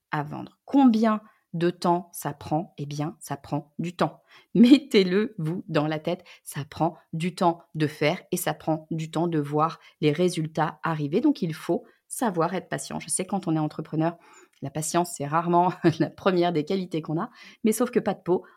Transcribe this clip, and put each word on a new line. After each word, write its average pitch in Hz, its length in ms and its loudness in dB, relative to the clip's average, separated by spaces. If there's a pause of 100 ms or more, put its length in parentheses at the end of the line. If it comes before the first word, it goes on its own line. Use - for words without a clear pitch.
(120)
à 151 100 -2
vendre. 147 440 -12
Combien 220 560 4 (320)
de 170 160 2
temps 175 420 0
ça - 220 -8
prend ? - 440 -4
Eh 147 80 -8
bien, 147 360 -6
ça 143 160 -8
prend - 420 -8
du 170 160 -6
temps. - 260 -2 (160)
<laughs> - 180 -20
Mettez-le, 208 840 6
vous, 165 320 -4
dans 151 180 0
la 156 120 -4
tête, 170 260 -6 (180)
ça 143 220 -10
prend 165 320 -4 (160)
du 170 200 -4
temps 170 280 0 (140)
de 156 120 0
faire 151 340 -2 (120)
et - 20 0
ça 165 180 -4
prend 156 380 -6
du 160 180 -6
temps 165 200 -2
de 160 100 0
voir 151 400 -2 (220)
les 151 100 2
résultats 160 720 -2
arriver. 156 380 -2
Donc, 302 200 2
il 160 120 -2
faut - 320 -4 (240)
savoir 175 460 -2
être 175 120 -6
patient. 151 320 -8
Je - 80 -12
sais, 180 180 -2
quand 190 220 -4
on 160 80 0
est 160 40 0
entrepreneur, 160 580 -2 (440)
la 139 80 -8
patience, 170 460 -2
c'est 143 120 -6
rarement 170 440 2 (120)
<laughs> 165 160 4
la 147 100 2
première 175 420 0
des 151 140 0
qualités 180 360 -4
qu'on 160 200 -4
a, 233 80 -6 (340)
mais 220 80 4
sauf 240 180 0
que 214 100 0
pas 190 160 -2
de - 60 -20
peau, - 220 0 (140)